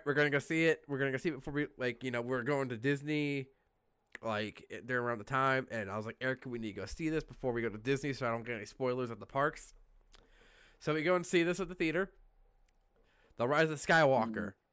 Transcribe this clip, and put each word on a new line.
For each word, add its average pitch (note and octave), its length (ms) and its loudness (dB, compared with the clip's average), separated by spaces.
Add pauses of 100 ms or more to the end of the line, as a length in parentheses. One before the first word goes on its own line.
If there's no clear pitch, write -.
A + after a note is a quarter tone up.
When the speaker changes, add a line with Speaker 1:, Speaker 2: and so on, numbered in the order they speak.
Speaker 1:
we're D3 80 2
gonna D3 160 4
go C#3+ 100 2
see D#3+ 260 2
it. D#3+ 220 4
We're C#3+ 100 -4
gonna C3+ 140 0
go C3 60 -2
see E3+ 120 -2
it D3 60 -2
before C3+ 180 -10
we, D3 140 0 (100)
like, B2 260 -4
you B2+ 80 -2
know, A#2+ 100 -2
we're B2 220 -2
going C#3 260 0
to A#2+ 80 -6
Disney, C#3+ 680 -2 (760)
like, G#2+ 500 -4
i-, G2+ 140 -10
during B2 200 0
around A#2+ 140 -2
the G#2 40 -12
time." C3 480 0
And G#2+ 180 -4
I G2 80 -6
was G#2+ 80 -6
like, A#2 160 -10
"Eric, C3 240 -2
we A#2+ 140 -6
need G#2+ 160 -6
to G2 60 -6
go F#2+ 40 -4
see D#3 240 -4
this D#3 140 0
before - 300 -4
we A#2 80 0
go A#2 80 -2
to G#2 80 -6
Disney C3+ 360 -2
so B2+ 140 -4
I A#2 40 0
don't A#2 140 -4
get A#2+ 100 -6
any G#2 100 -8
spoilers B2+ 440 -2
at A#2 100 -10
the A2+ 60 -12
parks." - 480 -2 (1080)
So D#3 140 -2
we D#3 100 0
go F3+ 120 4
and F3 100 0
see F3 180 4
this F3 160 2
at F3+ 100 -4
the F3+ 60 -10
theater, E3+ 360 0 (1300)
The A#2 100 0
Rise D#3 240 4
of D3 80 -4
Skywalker. C3+ 500 6
Speaker 2:
Mm-hmm. G2 180 -4 (260)